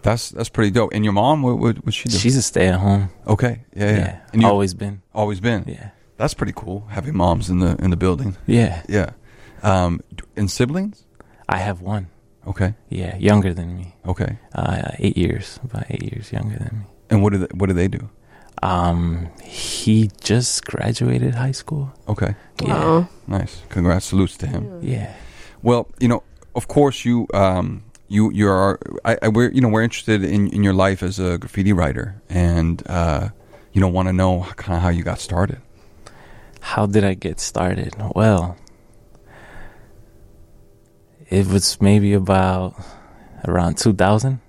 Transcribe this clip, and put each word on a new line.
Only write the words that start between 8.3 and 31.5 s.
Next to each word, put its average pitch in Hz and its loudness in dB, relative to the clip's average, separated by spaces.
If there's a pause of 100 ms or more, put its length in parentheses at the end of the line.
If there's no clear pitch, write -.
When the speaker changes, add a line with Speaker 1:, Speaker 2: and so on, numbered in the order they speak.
Speaker 2:
Yeah. 104 2
Speaker 1:
Yeah. 98 0 (520)
Um, 90 2 (140)
d-, - -14 (120)
and 98 -2
siblings? 185 -2 (440)
Speaker 2:
I 92 0
have 92 -4
one. 92 -6 (380)
Speaker 1:
Okay. 98 -2 (140)
Speaker 2:
Yeah, 90 -8
younger 101 4
than 87 -8
me. 87 -14 (100)
Speaker 1:
Okay. 92 -4 (160)
Speaker 2:
Uh, - -4
eight - 0
years, - -2
about 123 -8
eight - -8
years 107 -12
younger 107 -6
than 110 -8
me. 101 -14 (240)
Speaker 1:
And 101 4
what 104 4
do 98 0
they, 90 -2
what 95 0
do 95 2
they 90 2
do? - -6 (540)
Speaker 2:
Um, 85 0 (140)
he - 0 (100)
just - 0
graduated 123 0
high 127 -2
school. 139 -6 (160)
Speaker 1:
Okay. 101 -2 (280)
Speaker 2:
Yeah. - 0
Speaker 3:
Wow. 160 2 (180)
Speaker 1:
Nice. 95 -6
Congrats, 90 0
salutes 95 0
to - -6
him. 135 -8
Speaker 3:
Yeah. 127 -4
Speaker 2:
Yeah. 104 -8 (500)
Speaker 1:
Well, 120 2 (100)
you 123 2
know, 117 0 (320)
of - -6
course, 143 2
you, 120 0
um, 95 0 (260)
you, 104 2
you 104 2
are, 95 2 (240)
I, 113 0
I, 110 2
we're, 113 4
you 131 2
know, 120 4
we're 110 2
interested 107 0
in, 101 2
in 101 0
your 98 4
life 95 2
as 95 -4
a 90 0
graffiti 98 0